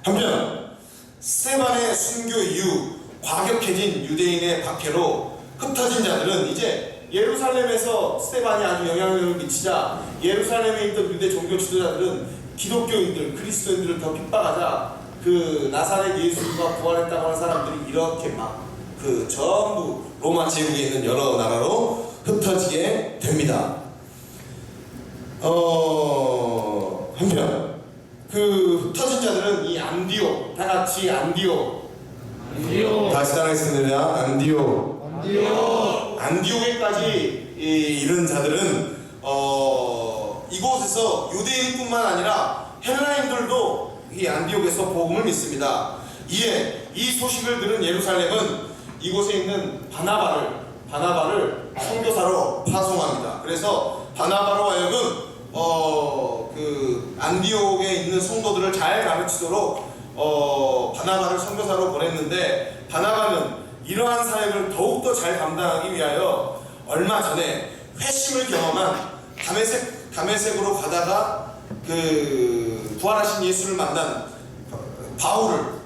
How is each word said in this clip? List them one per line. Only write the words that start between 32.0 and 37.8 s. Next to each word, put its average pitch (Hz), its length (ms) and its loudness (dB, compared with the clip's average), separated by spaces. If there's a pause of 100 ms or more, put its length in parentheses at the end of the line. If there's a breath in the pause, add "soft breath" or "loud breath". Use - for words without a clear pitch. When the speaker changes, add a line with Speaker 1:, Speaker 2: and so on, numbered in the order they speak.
Speaker 2:
안디옥. 202 560 2
Speaker 1:
다시 143 220 2
따라하겠습니다. 151 640 2
안디옥. 139 1160 2
Speaker 2:
안디옥. 214 1080 2
Speaker 1:
안디옥에까지 202 1400 0
이, 156 60 -6 (400)